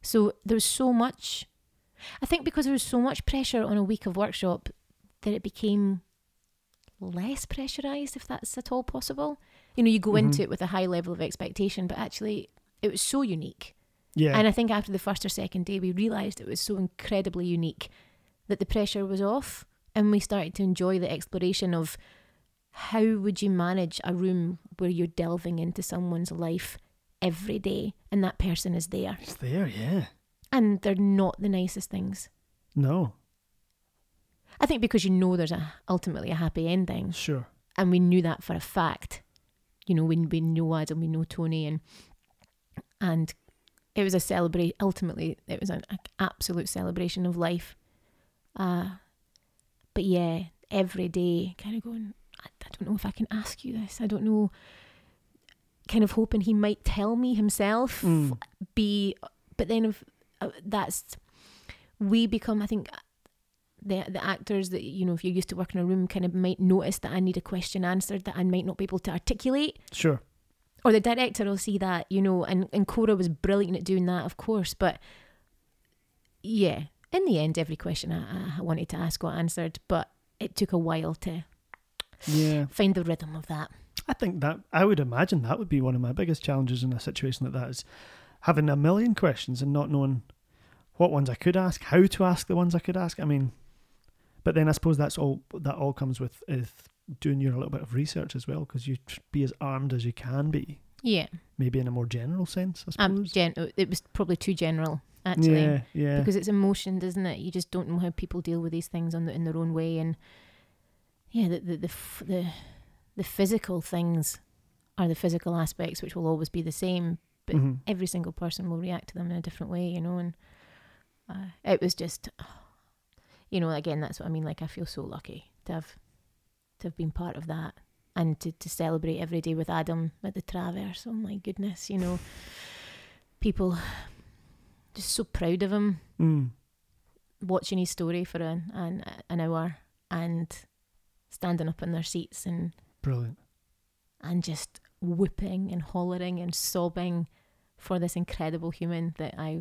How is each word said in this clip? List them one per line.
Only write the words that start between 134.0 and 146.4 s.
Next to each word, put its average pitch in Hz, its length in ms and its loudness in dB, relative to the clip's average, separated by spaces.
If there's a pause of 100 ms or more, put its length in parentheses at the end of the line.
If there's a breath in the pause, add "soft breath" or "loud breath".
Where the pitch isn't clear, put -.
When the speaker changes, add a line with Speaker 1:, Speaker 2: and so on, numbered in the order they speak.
Speaker 1:
just - 160 -8
so - 140 -2
proud 180 400 0
of 190 100 0
him, 208 260 2 (200)
Speaker 2:
Mm. 151 300 6 (920)
Speaker 1:
watching 185 380 0
his 180 100 0
story 175 340 -2
for 175 160 -8
an, 165 340 -6
an, 175 300 -6 (260)
an 170 120 -2
hour 165 360 -2 (340)
and 170 360 -2 (840)
standing 175 400 -2
up - 120 -6
in 170 100 -4
their 165 120 -2
seats - 420 -8
and 170 280 -4 (280)
Speaker 2:
Brilliant. 123 360 -2 (840)
Speaker 1:
and 170 220 -2
just - 360 -8 (220)
whooping 185 680 -2
and 175 100 -4
hollering 180 580 -4
and 175 140 -6